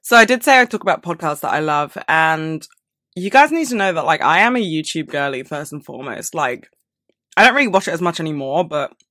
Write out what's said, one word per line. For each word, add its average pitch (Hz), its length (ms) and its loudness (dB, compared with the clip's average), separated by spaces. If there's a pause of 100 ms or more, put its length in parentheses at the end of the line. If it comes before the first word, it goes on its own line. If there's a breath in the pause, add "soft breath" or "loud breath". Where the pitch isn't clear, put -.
So - 140 0
I 226 100 8
did 240 180 0
say 269 160 6
I'd 240 100 2
talk 208 140 -8
about 180 180 0
podcasts 165 380 -6
that 135 120 -4
I 151 100 0
love, 147 360 -2 (100)
and 160 560 0 (520)
you 185 160 -6
guys 294 200 6
need 320 180 -2
to 247 60 -4
know 196 160 0
that, 160 140 -4
like, 156 160 2
I 165 200 4
am 247 140 4
a 247 40 0
YouTube 156 480 -4
girly 139 340 -4
first 147 320 -10
and 147 100 -14
foremost. 123 520 -12
Like, 127 340 -4 (680)
I 196 80 6
don't 240 120 4
really 277 140 2
watch 190 180 0
it - 40 -4
as 170 120 -4
much 170 160 -2
anymore, 151 440 -4
but, 151 300 -6 (180)